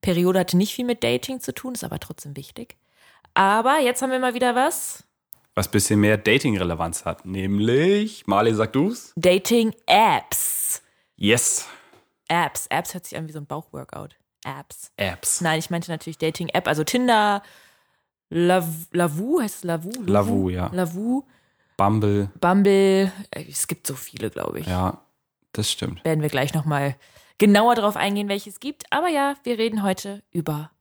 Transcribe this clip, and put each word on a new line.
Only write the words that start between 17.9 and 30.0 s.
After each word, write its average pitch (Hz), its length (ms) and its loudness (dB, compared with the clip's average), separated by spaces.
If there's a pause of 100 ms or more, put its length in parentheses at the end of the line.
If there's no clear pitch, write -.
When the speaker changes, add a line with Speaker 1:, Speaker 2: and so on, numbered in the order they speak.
Speaker 1:
Lav-, 170 640 0
Lavu, 175 500 0
heißt 208 160 -6
es - 60 -16
Lavu? 170 280 -4
Luvu? 233 200 -4
Speaker 2:
Lavu, 98 380 2
ja. 90 240 -2
Speaker 1:
Lavu. 185 500 -2 (540)
Speaker 2:
Bumble. 101 520 2 (100)
Speaker 1:
Bumble. 196 720 4 (200)
Äh, - 180 -12
es - 180 -6
gibt - 200 -8
so 135 80 -6
viele, - 340 -8
glaub 50 260 -6
ich. 78 120 -8
Speaker 2:
Ja, 92 340 -2 (500)
das 107 200 -2
stimmt. - 340 -6
Speaker 1:
Werden 156 160 2
wir 151 80 -2
gleich 139 240 -2
nochmal 143 420 -2 (420)
genauer 208 380 6
drauf 208 200 0
eingehen, 202 340 -2
welche 202 200 -6
es 190 100 -18
gibt. - 320 -12
Aber 330 180 0
ja, 277 340 0
wir 240 140 -4
reden 220 260 -2
heute 196 480 -4